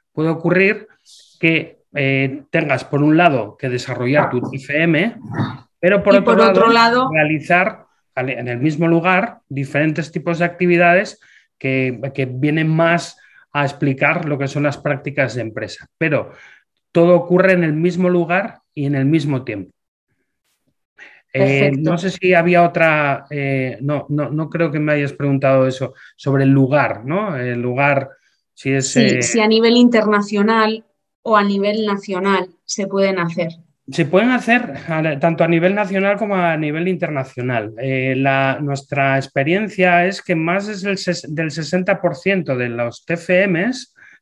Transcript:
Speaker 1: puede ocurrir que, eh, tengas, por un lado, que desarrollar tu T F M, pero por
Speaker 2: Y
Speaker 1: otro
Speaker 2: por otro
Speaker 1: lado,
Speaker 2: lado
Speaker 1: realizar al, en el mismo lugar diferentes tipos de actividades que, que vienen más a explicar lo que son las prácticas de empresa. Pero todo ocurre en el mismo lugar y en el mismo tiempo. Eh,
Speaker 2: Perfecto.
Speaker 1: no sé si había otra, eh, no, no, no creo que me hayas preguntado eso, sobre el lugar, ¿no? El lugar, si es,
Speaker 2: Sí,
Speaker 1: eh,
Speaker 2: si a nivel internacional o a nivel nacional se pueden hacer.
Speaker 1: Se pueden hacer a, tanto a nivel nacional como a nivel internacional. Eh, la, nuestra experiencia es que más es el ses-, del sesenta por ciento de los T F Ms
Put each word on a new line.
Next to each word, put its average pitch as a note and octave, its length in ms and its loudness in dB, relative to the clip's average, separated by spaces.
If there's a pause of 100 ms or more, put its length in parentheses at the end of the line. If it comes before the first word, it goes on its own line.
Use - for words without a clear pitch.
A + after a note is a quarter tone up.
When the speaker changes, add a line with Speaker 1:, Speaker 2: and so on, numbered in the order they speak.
(120)
Speaker 1:
puede D#3 180 -2
ocurrir F#3 580 0 (520)
que, E3 380 0 (180)
eh, C3+ 560 -2
tengas, D3 320 -2
por C#3+ 180 -2
un D#3 160 4
lado, C3+ 400 2
que C3+ 120 -6
desarrollar B2+ 600 0
tu B2 120 -2
T B2+ 160 -8
F C#3+ 260 -2
M, E3+ 320 0 (640)
pero F#3+ 240 2
por G3+ 100 4
Speaker 2:
Y G3 40 6
Speaker 1:
otro A3+ 180 4
Speaker 2:
por G#3+ 60 6
otro A3 260 4
Speaker 1:
lado, A#3 380 4
Speaker 2:
lado - 60 -4
Speaker 1:
realizar D#3 760 0 (280)
al, C3 160 -4
en A#2+ 180 -8
el A#2+ 120 -6
mismo D#3 280 0
lugar F3+ 520 2 (100)
diferentes D3 640 -4
tipos E3+ 280 -4
de E3+ 60 2
actividades F3 760 2 (380)
que, C3 420 -2 (140)
que C3+ 120 -4
vienen D3 420 -2
más E3 500 0 (360)
a C#3+ 100 0
explicar C#3+ 600 0
lo C#3+ 120 -4
que C#3 100 -4
son C#3+ 160 -4
las C#3+ 140 -2
prácticas C3+ 580 -4
de B2 60 -4
empresa. A2 460 -10 (100)
Pero D3 340 -2 (600)
todo F3 240 4
ocurre F3+ 380 2
en F3+ 100 2
el D#3 100 0
mismo F3 360 0
lugar F3+ 500 -2 (160)
y C#3+ 100 -4
en C#3+ 100 0
el C3+ 100 0
mismo C#3+ 380 0
tiempo. G2+ 280 -10 (1600)
Eh, C#3 280 2
Speaker 2:
Perfecto. C#3+ 300 0
Speaker 1:
no F3 60 0
sé F#3 140 -4
si F3+ 220 0
había F3 300 4
otra, D3+ 680 0
eh, C3+ 520 -4
no, C#3+ 280 -4
no, D3 200 -4
no D3+ 200 -4
creo E3 220 -2
que D#3 80 -4
me D3+ 140 0
hayas C#3+ 200 -2
preguntado C3+ 540 2
eso, C3 260 -6 (220)
sobre C#3 280 0
el C3+ 80 6
lugar, C3+ 540 2
¿no? F#3 300 -4
El B2 260 -4
lugar, C3 480 0 (440)
si C3+ 200 -4
es, C3+ 160 -2
Speaker 2:
Sí, - 160 2
Speaker 1:
eh, B2 160 2
Speaker 2:
si A3+ 180 0
a A3 80 4
nivel A3+ 280 4
internacional A3 1120 2 (380)
o A3 120 0
a G3+ 80 4
nivel G3+ 420 -2
nacional G3 640 -2 (140)
se - 240 -6
pueden F#3+ 320 0
hacer. E3+ 300 -4 (400)
Speaker 1:
Se D#3 160 0
pueden G3 260 2
hacer A#3 420 0 (140)
a, D#3 320 -2
tanto E3 240 2
a E3 40 4
nivel E3+ 280 2
nacional G3 420 0
como G3+ 180 -2
a E3+ 220 0
nivel D#3 300 -4
internacional. C3 880 -4
Eh, C3 400 -2
la, C3+ 440 0
nuestra C#3 560 -2
experiencia F3 880 0
es F#3+ 160 -4
que F3+ 140 -2
más F3 340 -2
es G3+ 160 -10
el G3+ 120 -2
ses-, F3+ 300 -6
del D#3 240 -4
sesenta F3+ 500 -2
por E3+ 140 -2
ciento F3+ 400 -2
de B2 140 -2
los A#2+ 360 -6
T E3 80 -4
F F3+ 340 0
Ms G3 460 -4 (280)